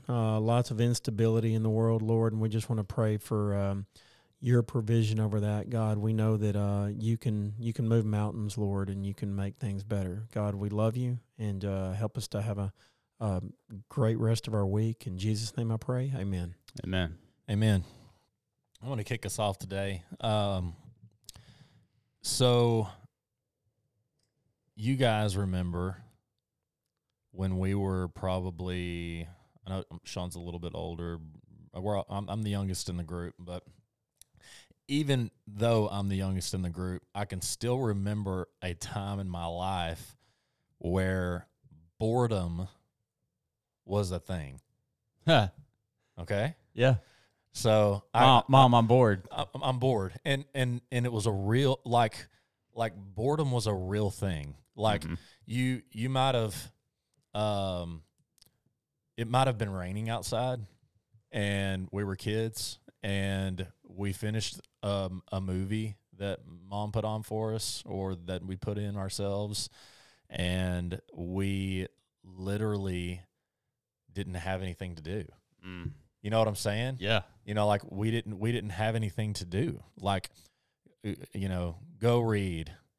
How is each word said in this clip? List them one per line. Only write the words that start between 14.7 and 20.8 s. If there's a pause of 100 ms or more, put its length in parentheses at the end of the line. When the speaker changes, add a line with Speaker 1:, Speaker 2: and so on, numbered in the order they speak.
Speaker 1:
In
Jesus'
name
I
pray,
amen. (280)
Speaker 2:
Amen. (340)
Speaker 3:
Amen. (1000)
I
wanna
kick
us
off
today. (160)
Um, (1500)